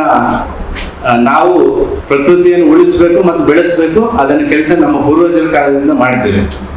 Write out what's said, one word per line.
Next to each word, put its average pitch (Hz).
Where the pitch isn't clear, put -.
ಆ, 120
ನಾವು 143
ಪ್ರಕೃತಿಯನ್ನು 175
ಉಳಿಸ್ಬೇಕು 175
ಮತ್ತು 170
ಬೆಳೆಸ್ಬೇಕು, 165
ಅದನ್ನ 147
ಕೆಲಸ 151
ನಮ್ಮ 147
ಪೂರ್ವಜರ 160
ಕಾಲದಿಂದ 139
ಮಾಡಿದ್ದೇವೆ. 110